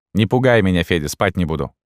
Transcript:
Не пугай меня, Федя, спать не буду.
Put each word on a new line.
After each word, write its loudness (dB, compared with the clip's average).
Не 2
пугай 2
меня, 2
Федя, -2
спать -2
не -2
буду. -6